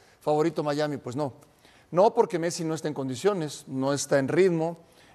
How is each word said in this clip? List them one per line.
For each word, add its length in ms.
favorito 420
Miami, 320
pues 220
no. 160
No, 220
porque 260
Messi 240
no 100
está 140
en 60
condiciones, 720
no 260
está 260
en 100
ritmo, 480